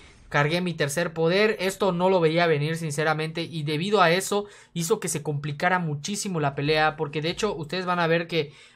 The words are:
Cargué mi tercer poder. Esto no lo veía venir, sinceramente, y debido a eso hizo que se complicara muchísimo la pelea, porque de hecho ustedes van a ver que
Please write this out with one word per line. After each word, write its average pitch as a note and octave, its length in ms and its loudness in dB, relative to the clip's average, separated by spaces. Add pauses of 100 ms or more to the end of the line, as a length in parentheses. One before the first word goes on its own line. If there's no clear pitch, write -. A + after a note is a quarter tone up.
(280)
Cargué D3+ 320 2
mi F3+ 140 -2
tercer E3 380 -2
poder. F3+ 460 2
Esto F#3+ 320 0
no F3+ 180 2
lo F#3+ 120 4
veía E3 260 4
venir, D#3 300 0
sinceramente, D#3+ 680 -2
y D3+ 220 -8
debido F3+ 360 0
a E3 120 6
eso G3+ 340 0 (280)
hizo E3+ 240 0
que F#3+ 100 -6
se D3+ 140 -4
complicara D3+ 560 -2
muchísimo E3+ 600 -4
la C#3+ 160 0
pelea, D#3 400 2
porque D#3 240 -4
de D#3+ 100 -2
hecho G3 240 -2
ustedes F3 300 -6
van F3 140 0
a E3+ 80 2
ver E3+ 220 2
que D3+ 240 -2 (240)